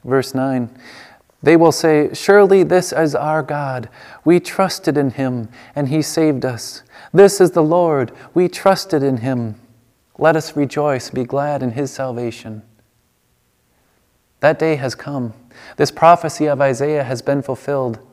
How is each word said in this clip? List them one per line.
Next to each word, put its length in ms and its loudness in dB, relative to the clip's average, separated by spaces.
Verse 300 -2
nine, 340 -2
"They 140 6
will 160 6
say, 400 0
'Surely 520 4
this 280 0
is 220 0
our 280 -2
God. 460 -6
We 140 4
trusted 580 -2
in 140 0
him, 360 -6
and 140 -4
he 140 0
saved 420 0
us. 380 -10
This 260 6
is 120 4
the 100 2
Lord. 500 2
We 120 2
trusted 560 0
in 160 0
him. 360 -4
Let 180 4
us 180 -6
rejoice, 540 -2
be 160 -6
glad 380 -4
in 80 -2
his 200 -6
salvation.'" 720 -10
That 180 2
day 180 0
has 180 -6
come. 380 -8
This 120 0
prophecy 560 2
of 140 -2
Isaiah 440 0
has 180 -6
been 180 -2
fulfilled. 600 -6